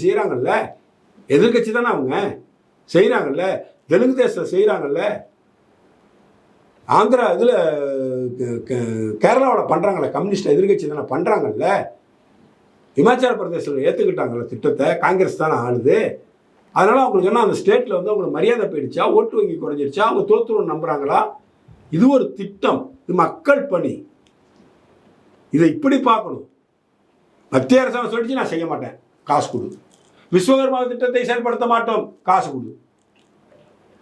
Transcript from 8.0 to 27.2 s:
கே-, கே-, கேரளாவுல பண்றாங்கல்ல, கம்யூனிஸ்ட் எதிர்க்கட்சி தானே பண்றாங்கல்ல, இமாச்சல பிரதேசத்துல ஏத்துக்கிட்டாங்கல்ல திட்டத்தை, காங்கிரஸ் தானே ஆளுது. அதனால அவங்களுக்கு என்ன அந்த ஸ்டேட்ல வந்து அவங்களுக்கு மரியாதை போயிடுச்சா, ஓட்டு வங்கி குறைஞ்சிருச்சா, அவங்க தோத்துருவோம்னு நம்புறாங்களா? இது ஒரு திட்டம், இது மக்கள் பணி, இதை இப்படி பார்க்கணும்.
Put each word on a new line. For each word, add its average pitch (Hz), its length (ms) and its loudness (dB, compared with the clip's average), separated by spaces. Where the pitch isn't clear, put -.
கே-, 120 260 -6
கே-, 113 540 -4
கேரளாவுல 240 500 2
பண்றாங்கல்ல, 175 420 0
கம்யூனிஸ்ட் 180 380 -4
எதிர்க்கட்சி 185 380 2
தானே 147 140 -6
பண்றாங்கல்ல, 175 840 -2
இமாச்சல 240 420 2
பிரதேசத்துல 156 480 -6
ஏத்துக்கிட்டாங்கல்ல 151 600 -2
திட்டத்தை, 143 540 -2
காங்கிரஸ் 175 380 0
தானே 156 180 0
ஆளுது. 123 600 0
அதனால 214 280 4
அவங்களுக்கு 202 340 2
என்ன 214 180 2
அந்த 127 60 -2
ஸ்டேட்ல 240 340 0
வந்து 185 180 -2
அவங்களுக்கு 185 200 -2
மரியாதை 202 360 0
போயிடுச்சா, 151 460 -2
ஓட்டு 226 240 2
வங்கி 175 260 -2
குறைஞ்சிருச்சா, 147 380 -4
அவங்க 208 340 2
தோத்துருவோம்னு 208 400 0
நம்புறாங்களா? 156 540 -2
இது 185 180 4
ஒரு 262 240 2
திட்டம், - 760 -4
இது 175 80 -4
மக்கள் - 520 2
பணி, 160 400 -4
இதை 160 200 4
இப்படி 269 280 0
பார்க்கணும். 214 500 -2